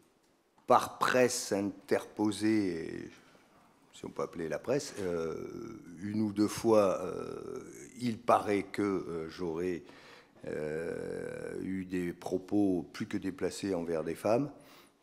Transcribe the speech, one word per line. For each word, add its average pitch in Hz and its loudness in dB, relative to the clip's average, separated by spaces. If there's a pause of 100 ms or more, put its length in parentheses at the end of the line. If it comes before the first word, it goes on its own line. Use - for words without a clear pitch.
(680)
par - 6
presse - 4
interposée, 98 0 (840)
si - -12
on - -8
peut - -6
appeler 82 -4
la 73 -2
presse, 139 -2
euh, 82 -4 (240)
une 104 0
ou 107 2
deux 104 4
fois, 104 6
euh, - -8 (300)
il 120 0
paraît 101 4
que, - -6
euh, 82 0
j'aurais, 85 -2 (640)
euh, 50 -6
eu 92 -6
des 90 -2
propos 92 0
plus 113 -6
que 107 -4
déplacés 95 -4
envers 82 -2
des 80 -4
femmes. 123 2 (520)